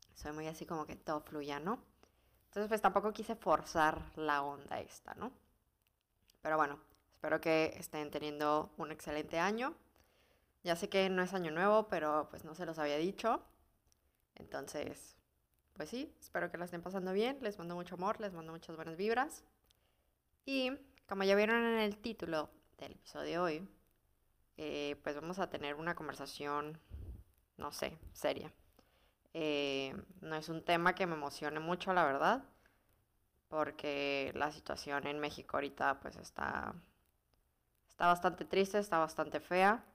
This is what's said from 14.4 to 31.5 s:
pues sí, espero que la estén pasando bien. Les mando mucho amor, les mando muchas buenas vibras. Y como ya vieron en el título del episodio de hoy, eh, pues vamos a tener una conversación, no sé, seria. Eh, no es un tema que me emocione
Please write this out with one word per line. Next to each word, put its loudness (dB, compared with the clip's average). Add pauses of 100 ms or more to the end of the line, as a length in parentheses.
pues -8
sí, -8
espero -4
que -8
la -6
estén -8
pasando -2
bien. 2
Les -4
mando -6
mucho -8
amor, 0
les -6
mando -10
muchas -12
buenas -8
vibras. 0 (960)
Y 0 (300)
como -2
ya 8
vieron 6
en 4
el 2
título -4 (280)
del -12
episodio -12
de -2
hoy, -2 (880)
eh, -4
pues -4
vamos -6
a -2
tener -4
una -2
conversación, -6 (760)
no -6
sé, -6 (120)
seria. -4 (840)
Eh, 0 (260)
no -6
es -6
un -6
tema 4
que 2
me 0
emocione -4